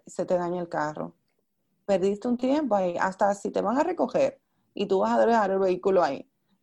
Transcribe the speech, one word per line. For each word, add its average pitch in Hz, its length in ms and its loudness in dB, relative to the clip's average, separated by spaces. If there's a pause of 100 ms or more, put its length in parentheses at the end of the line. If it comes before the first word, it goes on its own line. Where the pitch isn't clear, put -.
y - 60 -20
se 180 140 -6
te 185 120 0
daña 175 240 -2
el 170 80 -8
carro. 156 460 -6 (680)
Perdiste 202 440 0
un 240 80 0
tiempo 262 380 0
ahí, 185 220 0
hasta 196 380 0
si 202 160 -8
te 190 100 -2
van 202 160 0
a 302 60 2
recoger 262 560 0 (340)
y 202 120 -4
tú 190 140 0
vas 226 180 2
a 226 80 6
dejar 220 240 4
el 190 100 0
vehículo 185 440 2
ahí. 139 260 -4 (340)